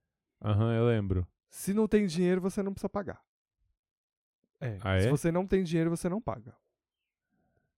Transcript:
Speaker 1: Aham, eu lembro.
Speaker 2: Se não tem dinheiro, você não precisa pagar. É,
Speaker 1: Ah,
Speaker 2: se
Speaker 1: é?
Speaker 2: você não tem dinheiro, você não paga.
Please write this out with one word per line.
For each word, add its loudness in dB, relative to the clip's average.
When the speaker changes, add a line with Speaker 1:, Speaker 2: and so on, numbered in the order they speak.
Speaker 1:
Aham, 2
eu 2
lembro. 0
Speaker 2:
Se -6
não 2
tem 4
dinheiro, 0
você -4
não -4
precisa -8
pagar. -8
É, -6
Speaker 1:
Ah, 2
Speaker 2:
se 6
Speaker 1:
é? 4
Speaker 2:
você 2
não 0
tem 2
dinheiro, 0
você -2
não -4
paga. -10